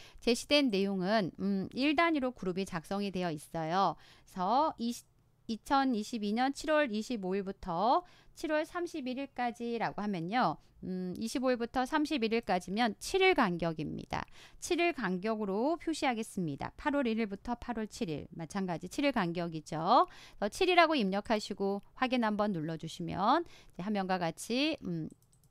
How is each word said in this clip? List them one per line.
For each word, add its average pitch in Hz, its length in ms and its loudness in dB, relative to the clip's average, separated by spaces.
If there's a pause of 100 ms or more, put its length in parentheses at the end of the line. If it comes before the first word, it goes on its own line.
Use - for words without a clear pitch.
(200)
제시된 277 480 4
내용은, 196 720 2
음, 196 320 0
일 277 240 0
단위로 311 360 2
그룹이 185 320 -4
작성이 196 460 -4
되어 180 220 -2
있어요. 165 640 0 (280)
그래서 247 540 0
이시-, 233 260 -6 (440)
이천이십이 226 840 0
년 254 200 2
칠월 302 400 2
이십오 208 420 -2
일부터 196 680 0 (300)
칠월 311 320 -2
삼십일 311 500 -6
일까지라고 233 840 -4
하면요. 190 560 0 (260)
음, 185 320 -6
이십오 247 340 -2
일부터 247 360 0
삼십일 285 480 0
일까지면 208 640 0
칠 - 240 0
일 381 100 8
간격입니다. 165 920 0 (380)
칠 339 200 0
일 349 120 4
간격으로 214 840 0
표시하겠습니다. 214 1000 -2
팔월 285 300 0
일 220 140 0
일부터 220 340 -4
팔월 226 320 -6
칠 - 240 -6
일, 147 220 -6
마찬가지 175 580 -6
칠 285 160 0
일 285 60 4
간격이죠. 170 920 2 (300)
그래서 202 140 -2
칠 370 180 2
일하고 339 280 6
입력하시고 202 840 0 (140)
확인 247 300 0
한번 214 280 0
눌러주시면 165 920 -2 (260)
이제 - 100 -12
화면과 190 360 -2
같이, 240 640 -2
음, 165 260 -4 (420)